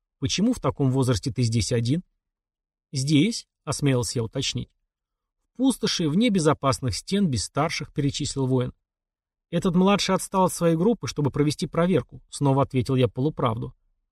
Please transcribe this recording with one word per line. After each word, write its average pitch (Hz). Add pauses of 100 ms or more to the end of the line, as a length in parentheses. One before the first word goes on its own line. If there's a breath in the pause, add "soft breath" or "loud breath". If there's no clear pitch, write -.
(200)
"Почему 196
в -
таком 135
возрасте 127
ты 127
здесь 117
один?" 123 (880)
"Здесь?" — 147 (160)
осмелился 131
я 113
уточнить. - (840)
"В -
пустоши, 233
вне 208
безопасных 143
стен, 196
без 123
старших", — -
перечислил 139
воин. 127 (800)
"Этот 170
младший 190
отстал 185
от 165
своей 170
группы, 185
чтобы 143
провести 147
проверку", — 165
снова 139
ответил 131
я 127
полуправду. 127 (360)